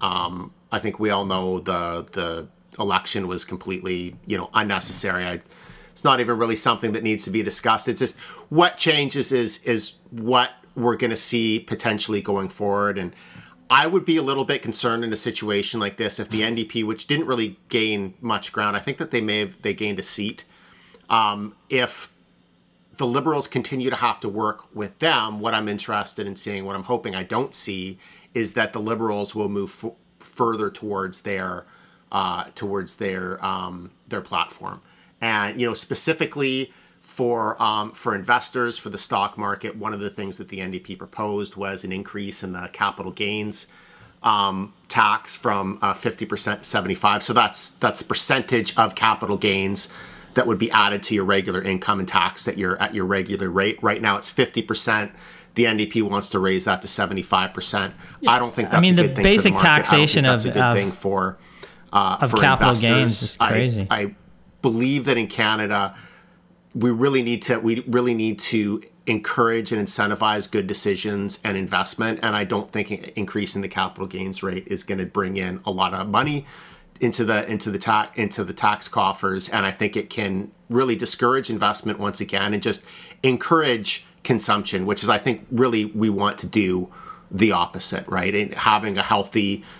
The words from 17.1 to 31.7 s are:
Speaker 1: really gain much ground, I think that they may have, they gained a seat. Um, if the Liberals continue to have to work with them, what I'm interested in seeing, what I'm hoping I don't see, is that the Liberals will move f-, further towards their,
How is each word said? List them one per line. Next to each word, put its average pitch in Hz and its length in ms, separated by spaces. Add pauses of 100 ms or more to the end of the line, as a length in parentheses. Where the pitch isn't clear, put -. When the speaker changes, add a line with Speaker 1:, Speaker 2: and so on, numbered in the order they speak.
Speaker 1:
really 113 320 (100)
gain 104 520
much 110 320
ground, 104 240
I 101 40
think - 180
that - 120
they 123 100
may 104 200
have, 95 220
they 101 120
gained 104 240
a 92 60
seat. - 400 (680)
Um, 104 460 (120)
if - 440 (840)
the 127 120
Liberals 139 400
continue 127 420
to 117 60
have 120 240
to 110 80
work 107 440
with 104 280
them, 110 400
what 113 120
I'm 107 160
interested 104 600
in 95 80
seeing, 98 280
what 98 120
I'm 95 80
hoping 113 320
I 92 80
don't 117 320
see, 95 420 (360)
is 113 180
that 110 200
the 113 80
Liberals 107 540
will 104 140
move 101 360
f-, 113 80 (280)
further 110 500
towards 95 520
their, 92 440 (440)